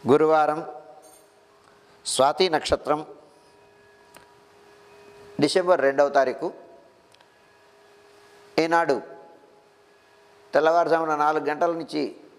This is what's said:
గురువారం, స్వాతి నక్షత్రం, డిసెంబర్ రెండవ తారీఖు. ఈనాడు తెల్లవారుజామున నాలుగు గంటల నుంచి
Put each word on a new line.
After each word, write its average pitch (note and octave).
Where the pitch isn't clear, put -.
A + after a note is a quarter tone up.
గురువారం, D3+
స్వాతి D#3
నక్షత్రం, D3+
డిసెంబర్ F3
రెండవ C#3
తారీఖు. C#3
ఈనాడు D#3+
తెల్లవారుజామున D#3+
నాలుగు D3+
గంటల D3+
నుంచి D3+